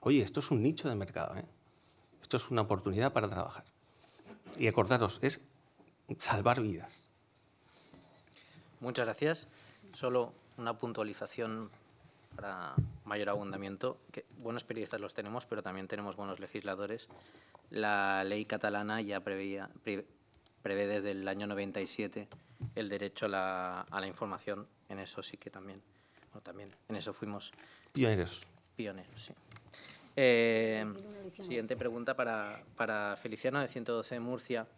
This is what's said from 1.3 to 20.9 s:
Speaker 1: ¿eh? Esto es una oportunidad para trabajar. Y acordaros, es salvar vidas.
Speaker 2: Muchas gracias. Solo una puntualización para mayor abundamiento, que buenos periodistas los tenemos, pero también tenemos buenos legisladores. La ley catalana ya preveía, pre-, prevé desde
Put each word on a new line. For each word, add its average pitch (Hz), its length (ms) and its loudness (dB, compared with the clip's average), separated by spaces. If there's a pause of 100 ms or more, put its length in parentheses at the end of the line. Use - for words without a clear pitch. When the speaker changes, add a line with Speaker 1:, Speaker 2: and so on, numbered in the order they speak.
Speaker 1:
¿eh? 92 80 -6 (760)
Esto - 160 0
es - 120 -2
una 117 120 4
oportunidad 107 500 2
para 110 160 4
trabajar. 90 360 -4 (920)
Y 123 100 6
acordaros, 110 540 6
es - 240 2 (720)
salvar 113 440 4
vidas. 95 420 -4 (1800)
Speaker 2:
Muchas 123 240 0
gracias. 147 440 0 (440)
Solo 123 400 2 (240)
una 117 220 -2
puntualización 110 920 -4 (640)
para 92 400 -6 (300)
mayor 104 260 0
abundamiento, 98 680 -2 (140)
que - 140 -10 (120)
buenos 117 260 -4
periodistas 110 360 -6
los 101 140 -10
tenemos, 110 320 -6
pero 107 160 -6
también 95 260 -6
tenemos 101 280 -6
buenos 98 220 -6
legisladores. 101 680 -6 (640)
La 101 540 4
ley 104 200 0
catalana 104 560 0
ya 101 240 -2
preveía, 98 460 -4 (120)
pre-, 98 220 -2 (580)
prevé 101 240 2
desde 101 260 0